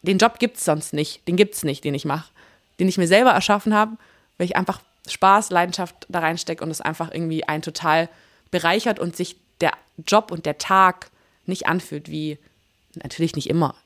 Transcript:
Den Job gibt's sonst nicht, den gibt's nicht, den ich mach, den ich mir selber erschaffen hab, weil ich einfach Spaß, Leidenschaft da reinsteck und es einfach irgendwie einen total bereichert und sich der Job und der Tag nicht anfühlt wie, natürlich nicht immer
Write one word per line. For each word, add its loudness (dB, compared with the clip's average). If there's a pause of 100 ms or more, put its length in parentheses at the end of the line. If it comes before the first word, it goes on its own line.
Den 0
Job 2
gibt's -2
sonst -2
nicht, -6
den 0
gibt's 0
nicht, -4
den -4
ich -8
mach, -6 (480)
den 4
ich 0
mir 2
selber 6
erschaffen 2
hab, 2 (500)
weil 0
ich -6
einfach -2 (260)
Spaß, 4
Leidenschaft 0 (140)
da -4
reinsteck -4
und -6
es -8
einfach -6
irgendwie -4
einen -4
total 0 (400)
bereichert 0
und -6
sich -8 (260)
der 2 (340)
Job 2
und -8
der -4
Tag 2 (340)
nicht -4
anfühlt -4
wie, -8 (560)
natürlich -4
nicht -4
immer 2 (100)